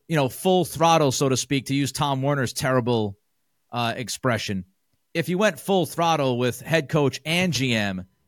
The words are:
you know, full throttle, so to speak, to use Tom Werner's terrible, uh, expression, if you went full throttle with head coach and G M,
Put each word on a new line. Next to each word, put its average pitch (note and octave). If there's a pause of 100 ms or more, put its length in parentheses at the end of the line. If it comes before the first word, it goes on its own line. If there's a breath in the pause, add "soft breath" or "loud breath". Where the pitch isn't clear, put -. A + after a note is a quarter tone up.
you E3
know, C#3
full F#3
throttle, D#3
so C#3
to C3
speak, C3+
to C#3
use C#3
Tom C#3
Werner's C#3
terrible, A#2+ (560)
uh, A#2
expression, A2 (500)
if E3
you F3+
went F#3
full F#3
throttle D3
with A#2+
head D#3
coach C#3+
and F3
G B2
M, G2 (220)